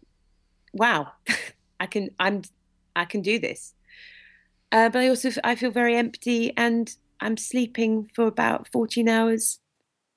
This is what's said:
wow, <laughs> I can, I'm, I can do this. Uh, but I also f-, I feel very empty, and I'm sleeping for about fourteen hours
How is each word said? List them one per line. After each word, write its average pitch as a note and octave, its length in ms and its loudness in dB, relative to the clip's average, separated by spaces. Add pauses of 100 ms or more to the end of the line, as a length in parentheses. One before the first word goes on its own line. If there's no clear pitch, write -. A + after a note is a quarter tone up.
(720)
wow, G3 400 0 (320)
<laughs> - 360 -20
I F#3 60 -2
can, G3 320 -4
I'm, F#3+ 240 0 (540)
I F3 80 2
can G#3+ 180 -4
do G#3 160 0
this. - 360 -8 (1000)
Uh, A3+ 160 6
but B3 120 0
I B3+ 80 4
also B3+ 200 0
f-, A#3 160 -4
I A#3+ 100 2
feel A#3+ 160 -2
very A#3+ 260 2
empty, A#3 600 0
and A#3 380 0 (260)
I'm G#3+ 160 -2
sleeping A3+ 800 -2
for A#3 120 2
about A3+ 460 0
fourteen A#3 360 0
hours A3+ 500 2 (580)